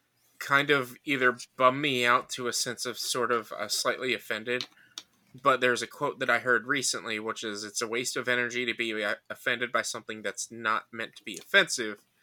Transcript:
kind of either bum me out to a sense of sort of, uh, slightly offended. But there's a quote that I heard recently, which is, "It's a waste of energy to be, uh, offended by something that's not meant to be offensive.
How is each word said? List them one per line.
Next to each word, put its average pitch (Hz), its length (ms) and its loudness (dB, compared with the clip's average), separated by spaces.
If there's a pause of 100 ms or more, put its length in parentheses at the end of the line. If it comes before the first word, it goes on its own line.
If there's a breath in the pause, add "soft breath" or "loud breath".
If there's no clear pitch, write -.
(380)
kind 143 320 2
of 127 260 4 (100)
either 127 320 4 (180)
bum 131 240 4
me 131 240 2
out 123 240 4
to 123 200 -6
a 113 40 -4
sense - 320 -4
of 117 140 -6
sort 120 340 0
of, 113 200 -2
uh, 104 160 -8
slightly 127 440 0
offended. 113 540 -4 (760 loud breath)
But 131 180 6
there's 123 220 4
a 113 60 -4
quote 139 320 -4
that 127 100 0
I 120 80 4
heard 117 280 2
recently, 117 520 -2
which 107 240 -6
is, 107 220 -6
"It's 104 180 -4
a 117 60 -2
waste 123 280 -2
of 123 120 -4
energy 123 380 0
to 113 80 0
be, 110 280 -2
uh, 104 140 0 (120)
offended 120 440 -2
by 113 100 2
something 110 400 -8
that's - 280 -6
not 113 420 -2
meant 113 240 -8
to - 80 -20
be 104 120 -10
offensive. 113 640 0 (240)